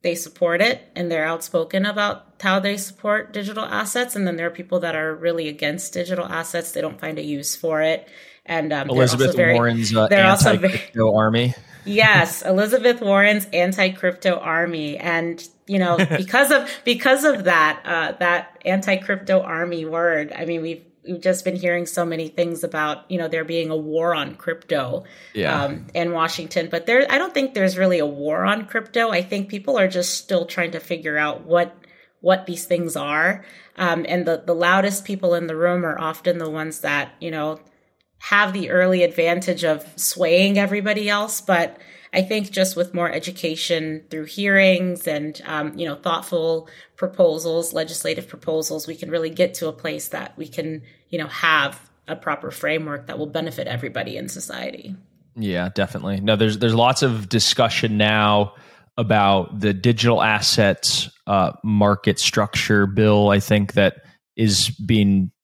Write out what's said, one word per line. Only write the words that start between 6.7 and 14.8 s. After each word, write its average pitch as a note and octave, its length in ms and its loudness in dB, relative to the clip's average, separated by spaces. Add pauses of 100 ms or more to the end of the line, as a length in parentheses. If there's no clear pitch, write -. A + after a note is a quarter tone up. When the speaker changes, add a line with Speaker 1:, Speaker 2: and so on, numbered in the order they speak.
Speaker 1:
They - 80 -4
don't D#3 180 -6
find D#3 180 -8
a D3+ 60 -8
use D3 320 -6
for D#3 260 -2
it. D#3+ 260 0 (380)
And, D#3 280 -4
um, C#3+ 140 -4
they're B2+ 100 2
Speaker 2:
Elizabeth B2+ 300 4
Speaker 1:
also - 100 2
very, E3 160 6
Speaker 2:
Warren's, A#2 420 2
uh, A2 120 6
Speaker 1:
they're G3 200 6
also G3 300 6
very F3+ 160 2
Speaker 2:
anti-crypto A2 420 0
army. A2+ 400 4 (300)
Speaker 1:
Yes, G3+ 580 4
Elizabeth A3 580 4
Warren's G3+ 520 4
anti-crypto F#3 840 0
army. D#3+ 640 -4